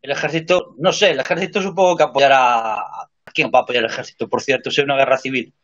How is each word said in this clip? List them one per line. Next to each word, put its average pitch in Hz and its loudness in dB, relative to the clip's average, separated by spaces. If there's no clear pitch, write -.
el 139 -10
ejército, 165 -2
no 175 0
sé, 190 2
el 135 -2
ejército 180 -4
supongo 185 2
que 156 2
apoyará 123 2
a, - -14
¿quién 143 -2
va 123 6
a - 4
apoyar 123 -2
el 110 -4
ejército? - -10
Por 117 -4
cierto, 131 -4
si 147 0
hay 139 0
una 139 0
guerra 131 2
civil. 131 -8